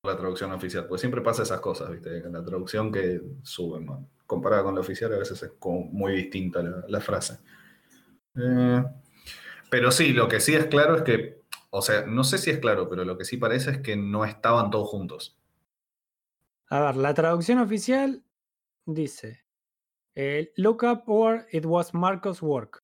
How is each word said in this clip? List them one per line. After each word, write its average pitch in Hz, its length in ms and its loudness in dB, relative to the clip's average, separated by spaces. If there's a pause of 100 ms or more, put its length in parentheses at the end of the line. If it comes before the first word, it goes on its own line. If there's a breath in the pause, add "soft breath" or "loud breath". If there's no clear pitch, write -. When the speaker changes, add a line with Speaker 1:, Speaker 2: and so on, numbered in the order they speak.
Speaker 1:
la 95 140 -4
traducción 92 340 -6
oficial, 90 360 -6
porque 92 140 -4
siempre 123 200 -2
pasa 117 220 0
esas 104 180 -2
cosas, 87 300 -6
¿viste? 85 260 -10
En 85 160 -10
la 85 100 -8
traducción 92 480 -4
que 92 300 0 (220)
suben, 80 420 -8
¿no? 67 240 -12 (160)
Comparada 98 380 2
con 98 120 -2
la 92 60 -2
oficial, 98 320 -4
a 101 60 -2
veces 98 240 -6
es - 160 -12
como 90 260 -4
muy 98 280 -2
distinta 92 500 -2
la, 87 240 -6
la 101 120 -2
frase. - 400 -4 (960 soft breath)
Eh, 123 480 4 (840 loud breath)
pero 123 220 4
sí, 143 220 4
lo 117 140 4
que 107 120 2
sí 151 160 4
es - 100 4
claro 151 300 6
es 151 80 2
que, 113 380 0 (280)
o 98 120 -2
sea, 104 260 2
no 120 160 0
sé 135 160 2
si - 100 0
es - 100 0
claro, 95 300 2
pero 90 160 -4
lo 90 120 -4
que 90 80 -8
sí 123 120 -6
parece 131 340 0
es 135 80 -2
que 110 160 -4
no 101 300 0
estaban 110 460 2
todos 104 180 0
juntos. - 480 -10 (1300)
Speaker 2:
A 143 100 2
ver, 143 160 2
la 143 180 2
traducción 170 460 2
oficial 247 640 0 (640)
dice, 147 600 -8 (680)
eh, 143 400 -4
"Look 226 300 2
up 240 220 2
or 226 440 4
it 160 140 -2
was 170 280 0
Marco's 185 480 0
work". 139 420 -2